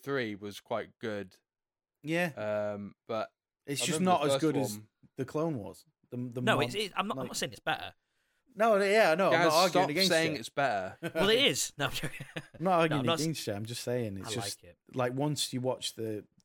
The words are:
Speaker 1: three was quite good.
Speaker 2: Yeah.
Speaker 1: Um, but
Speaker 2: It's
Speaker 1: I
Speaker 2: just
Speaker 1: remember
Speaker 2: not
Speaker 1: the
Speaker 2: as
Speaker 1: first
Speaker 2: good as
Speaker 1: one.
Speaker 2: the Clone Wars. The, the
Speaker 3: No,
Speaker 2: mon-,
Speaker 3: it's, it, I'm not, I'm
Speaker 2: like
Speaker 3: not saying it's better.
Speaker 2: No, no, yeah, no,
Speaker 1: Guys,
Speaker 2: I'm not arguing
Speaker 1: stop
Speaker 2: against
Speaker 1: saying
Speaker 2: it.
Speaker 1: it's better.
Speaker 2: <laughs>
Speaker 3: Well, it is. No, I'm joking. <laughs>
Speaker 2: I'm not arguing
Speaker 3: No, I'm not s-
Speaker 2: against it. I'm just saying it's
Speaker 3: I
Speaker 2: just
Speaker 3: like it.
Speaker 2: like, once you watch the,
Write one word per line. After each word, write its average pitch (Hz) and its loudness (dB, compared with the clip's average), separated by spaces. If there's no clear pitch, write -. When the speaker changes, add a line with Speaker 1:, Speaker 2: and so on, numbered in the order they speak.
Speaker 1:
three 127 -4
was 101 -10
quite 104 -6
good. 101 -8
Speaker 2:
Yeah. 165 -2
Speaker 1:
Um, 101 -10
but 113 -4
Speaker 2:
It's 139 -6
Speaker 1:
I - -2
Speaker 2:
just 160 0
Speaker 1:
remember 185 2
Speaker 2:
not 165 4
Speaker 1:
the 151 2
Speaker 2:
as 139 4
Speaker 1:
first 135 0
Speaker 2:
good 151 2
as 131 0
Speaker 1:
one. 107 -14
Speaker 2:
the 131 -4
Clone 156 -2
Wars. 92 -12
The, 123 -8
the 123 -6
Speaker 3:
No, 202 4
Speaker 2:
mon-, 135 2
Speaker 3:
it's, 123 -4
it, 208 -4
I'm 190 -2
not, 226 -4
I'm - -6
Speaker 2:
like 127 -6
Speaker 3:
not 226 -10
saying 165 -6
it's - -18
better. 95 -4
Speaker 2:
No, 214 6
no, 202 4
yeah, 196 6
no, 175 4
Speaker 1:
Guys, 165 6
Speaker 2:
I'm 170 6
not 151 6
arguing 180 6
Speaker 1:
stop 175 2
Speaker 2:
against 180 2
Speaker 1:
saying 160 4
Speaker 2:
it. 135 -6
Speaker 1:
it's - -12
better. 101 -2
Speaker 2:
<laughs> 160 -6
Speaker 3:
Well, 160 2
it 247 4
is. 156 0
No, 143 0
I'm 127 -2
joking. - -6
<laughs> - -14
Speaker 2:
I'm - -10
not 185 2
arguing 165 4
Speaker 3:
No, 143 0
I'm 127 0
not 165 2
s- - -4
Speaker 2:
against 160 -4
it. 113 0
I'm 101 -6
just 117 -8
saying 117 -4
it's 95 -10
Speaker 3:
I 110 -6
Speaker 2:
just 101 -6
Speaker 3:
like 87 -20
it. - -20
Speaker 2:
like, 127 0
once 143 -2
you 131 -4
watch 127 -4
the, 110 -6